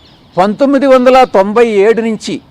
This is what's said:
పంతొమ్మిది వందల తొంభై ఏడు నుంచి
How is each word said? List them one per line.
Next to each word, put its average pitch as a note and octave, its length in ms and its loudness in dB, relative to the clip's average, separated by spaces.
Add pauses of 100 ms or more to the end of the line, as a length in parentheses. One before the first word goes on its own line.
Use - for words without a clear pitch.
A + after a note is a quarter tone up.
(380)
పంతొమ్మిది C4 500 0
వందల B3+ 360 4
తొంభై G#3+ 440 0
ఏడు G#3+ 340 0
నుంచి G#3+ 500 -8